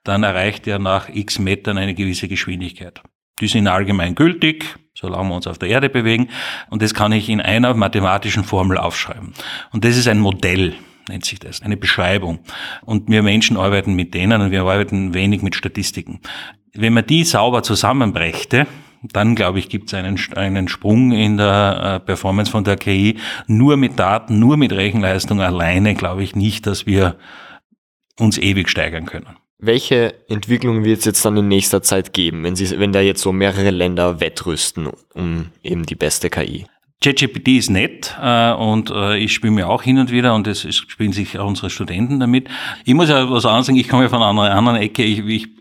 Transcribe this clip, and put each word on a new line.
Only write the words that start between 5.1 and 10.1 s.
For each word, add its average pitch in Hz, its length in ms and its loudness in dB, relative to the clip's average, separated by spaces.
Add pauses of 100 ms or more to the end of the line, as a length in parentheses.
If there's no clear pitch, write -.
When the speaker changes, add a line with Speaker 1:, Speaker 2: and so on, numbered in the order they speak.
Speaker 1:
wir 87 40 -4
uns 90 140 -8
auf 85 100 -12
der 90 100 -6
Erde 135 200 2
bewegen. 120 400 0 (420)
Und 107 120 -2
das 107 120 0
kann 104 160 2
ich 107 180 0
in 107 120 0
einer 120 340 2
mathematischen 98 720 0
Formel 92 340 0
aufschreiben. - 540 -6 (400)
Und 110 120 -2
das 120 120 4
ist 123 100 2
ein 107 140 4